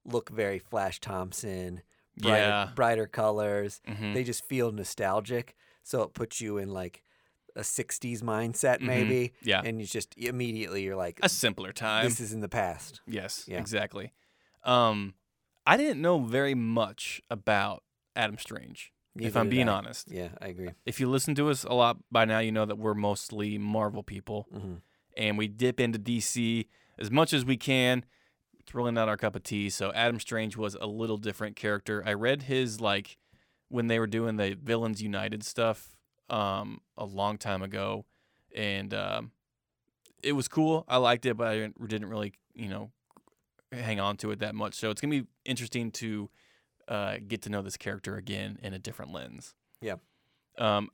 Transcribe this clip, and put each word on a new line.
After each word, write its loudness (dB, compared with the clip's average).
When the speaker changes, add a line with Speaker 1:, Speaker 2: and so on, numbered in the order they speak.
Speaker 1:
look -2
very 0
Flash -2
Thompson, -6
brighter, 4
Speaker 2:
Yeah. 2
Speaker 1:
brighter 4
colors. 0
Speaker 2:
Mm-hmm. -4
Speaker 1:
They 0
just -6
feel 0
nostalgic, -2
so 0
it -4
puts -6
you -2
in, -4
like, -8
a -6
sixties -4
mindset, 2
Speaker 2:
Mm-hmm. -2
Speaker 1:
maybe. 2
Speaker 2:
Yeah. 4
Speaker 1:
And -4
you -6
just, -6
immediately -2
you're -2
like, -4
Speaker 2:
A 6
simpler 0
time. 2
Speaker 1:
"This 0
is -6
in -4
the -4
past." -2
Speaker 2:
Yes, -6
Speaker 1:
Yeah. -6
Speaker 2:
exactly. -4
Um, 4
I 10
didn't 2
know 6
very 2
much 0
about 2
Adam 0
Strange, -14
if -8
Speaker 1:
Neither 2
Speaker 2:
I'm 4
Speaker 1:
did 0
Speaker 2:
being 6
Speaker 1:
I. 6
Speaker 2:
honest. -4
Speaker 1:
Yeah, -6
I -8
agree. -8
Speaker 2:
If -4
you 2
listen 2
to 4
us 0
a -2
lot 6
by 6
now, 4
you 2
know 2
that -2
we're 0
mostly 0
Marvel 0
people. -8
Speaker 1:
Mm-hmm. -8
Speaker 2:
And 2
we 2
dip 2
into 2
D 0
C 0
as -6
much 6
as 4
we 4
can. 4
It's -20
really 0
not 2
our 0
cup 0
of -8
tea, -2
so -2
Adam 2
Strange -4
was -4
a -4
little -2
different -6
character. -2
I 2
read 2
his, 0
like, 0
when 0
they 4
were 2
doing 0
the 2
Villains -2
United -4
stuff, -2
um, -2
a -6
long -2
time -4
ago, -4
and, -2
um, -4
it 0
was 0
cool. 2
I 2
liked 6
it, 4
but 0
I 0
didn't, -4
didn't -2
really, -4
you -8
know, -8
hang -4
on 0
to -4
it -4
that -4
much. -4
So -2
it's -6
gonna 2
be -10
interesting -4
to, -6
uh, -2
get -6
to -8
know -2
this -8
character -6
again -6
in -8
a -10
different -12
lens. -12
Speaker 1:
Yeah. -4
Speaker 2:
Um, 2